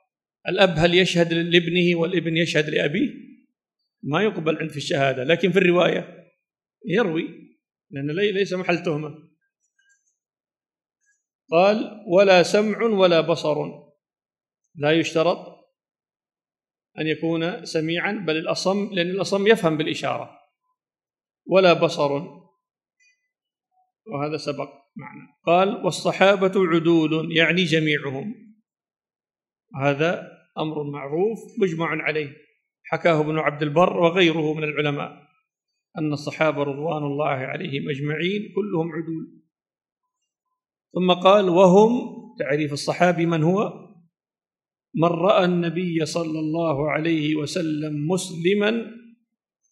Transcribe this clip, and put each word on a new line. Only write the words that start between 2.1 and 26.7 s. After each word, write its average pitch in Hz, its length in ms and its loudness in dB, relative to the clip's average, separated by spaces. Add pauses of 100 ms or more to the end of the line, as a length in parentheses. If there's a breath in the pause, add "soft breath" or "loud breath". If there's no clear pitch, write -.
يشهد 156 320 0
لأبيه؟ 165 400 -2 (920)
ما 151 200 0
يقبل 170 340 -2
عند 156 120 -6
في 147 80 -14
الشهادة، 139 460 -2
لكن 170 280 2
في 180 80 2
الرواية 175 720 2 (540)
يروي، 175 420 -2 (640)
لأن 143 220 -6
لي-، 202 200 0
ليس 185 220 -2
محل 175 300 -2
تهمة. 151 440 -6 (2250)
قال: 196 560 2
"ولا 185 360 6
سمع 208 400 0
ولا 190 380 4
بصر"، 151 360 -2 (1160)
لا 147 160 0
يشترط 160 560 0 (1500)
أن 156 80 -4
يكون 165 580 -4
سميعاً، 160 460 -4
بل 160 260 -4
الأصم، 190 560 -4
لأن 175 160 -2
الأصم 196 380 -2
يفهم 175 300 2
بالإشارة، 135 640 -6 (1040)
"ولا 180 280 4
بصر"، 160 380 0 (2000)
وهذا 151 300 -6
سبق 143 320 -8 (260)
معنا. - 320 -18 (180)
قال: 190 400 2
"والصحابة 185 680 2
عدول"، 165 840 2